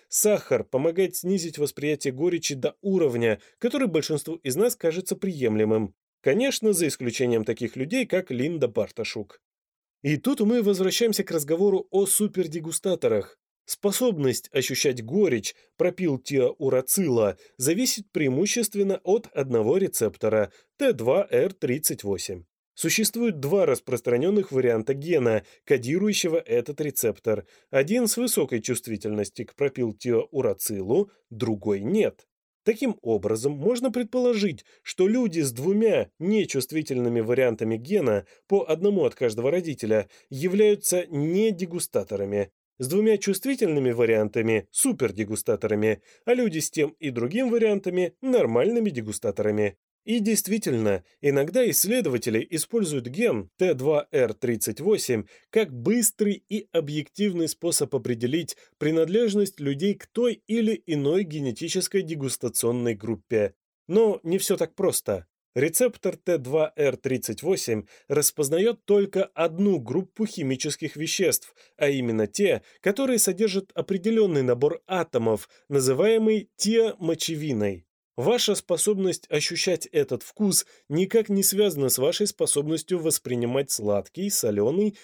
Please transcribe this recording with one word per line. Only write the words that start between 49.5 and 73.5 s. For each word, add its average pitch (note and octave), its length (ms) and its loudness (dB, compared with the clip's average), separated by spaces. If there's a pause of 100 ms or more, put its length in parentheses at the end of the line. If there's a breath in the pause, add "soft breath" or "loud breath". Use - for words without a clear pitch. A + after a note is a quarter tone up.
И A3+ 120 0
действительно, F#3 840 0 (160)
иногда D#3 480 2
исследователи D3 800 0
используют D#3 580 -2
ген C3 520 -2
Т F#3 160 2
два D3 360 0
Р B2 220 2
тридцать A2+ 480 -4
восемь C#3+ 440 0 (260 soft breath)
как G3 240 0
быстрый G3+ 720 0
и G#3 240 -6
объективный E3 760 -2
способ D3+ 460 -2
определить B2 640 -4 (220 soft breath)
принадлежность G3 800 0
людей D3 320 -2
к - 140 -8
той A#3 400 -2
или A3 400 0
иной D#3 380 0
генетической D#3+ 760 -4
дегустационной B2 920 -4
группе. G#2+ 580 -2 (360)
Но G#3 340 2
не E3+ 160 -2
все F#3+ 180 0
так D#3+ 180 -2
просто. A2+ 520 -2 (280)
Рецептор F3 640 0
Т F3 220 0
два C#3+ 380 -2
Р C#3+ 200 2
тридцать B2 460 -4
восемь B2 400 0 (260 soft breath)
распознает D#3 800 2
только G3 380 2 (100)
одну E3+ 460 2
группу F#3 440 -4
химических C#3+ 720 -4
веществ, D#3+ 580 -2 (220 soft breath)
а D3 140 2
именно A#2 360 0
те, D#3+ 360 0 (180 soft breath)
которые B3 380 0
содержат F#3+ 560 0